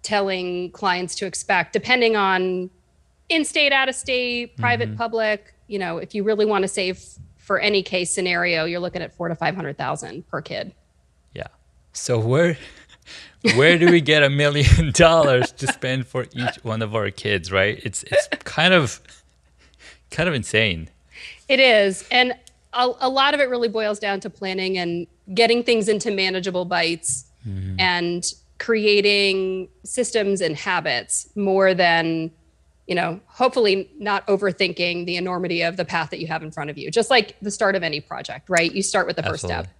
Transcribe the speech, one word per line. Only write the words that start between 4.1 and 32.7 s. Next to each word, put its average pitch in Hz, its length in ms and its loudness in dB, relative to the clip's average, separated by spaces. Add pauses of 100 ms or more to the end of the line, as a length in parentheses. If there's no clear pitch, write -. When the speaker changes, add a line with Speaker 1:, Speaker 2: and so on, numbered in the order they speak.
Speaker 1:
private, 240 340 -2
Speaker 2:
Mm-hmm. 214 80 -10
Speaker 1:
public, 220 560 -4 (140)
you 202 100 -8
know, 175 200 -6
if - 180 -12
you 208 80 -2
really 214 220 2
wanna 196 240 0
save 185 340 -6 (340)
for - 220 -4
any 202 240 0
case 185 260 -4
scenario, 175 540 -2
you're 170 160 -4
looking 175 220 -8
at 156 120 -10
four 170 140 -8
to 170 80 -4
five 160 200 -4
hundred 151 220 -8
thousand 143 520 -8
per 160 120 -8
kid. - 320 -10 (600)
Speaker 2:
Yeah. - 120 -12 (440)
So - 260 -2
where, 139 400 2 (1000)
where 156 220 8
do 170 140 6
we 175 80 8
get 151 240 4
a 139 60 6
million 147 640 4
<laughs> - 20 -6
dollars 151 580 6
to - 160 -6
spend 131 400 -4
for 123 240 -6
each 123 320 -4
one 110 180 -4
of 110 140 -4
our 104 160 -2
kids, 92 400 -2
right? 98 320 2
It's, - 200 -8
it's - 260 0 (160)
kind 175 280 2
of, 156 280 2 (1080)
kind 170 180 -2
of 170 40 -2
insane. 104 560 0 (600)
Speaker 1:
It 262 100 4
is. 214 500 4
And 247 260 2 (360)
a, 247 180 0 (120)
a 262 80 0
lot 277 240 2
of 285 80 0
it 262 80 2
really 240 180 -2
boils 214 320 -2
down 196 220 -4
to 202 80 -12
planning 190 480 -6
and 170 300 -4 (260)
getting 233 280 4
things 226 280 2
into 214 200 -2
manageable 185 540 -2
bites 170 640 -4 (220)
Speaker 2:
Mm-hmm. 95 320 -8
Speaker 1:
and 175 540 -2 (240)
creating 202 1120 2 (160)
systems 202 560 -2
and 160 120 -2
habits 156 840 -4
more 190 380 2
than, 165 560 2 (580)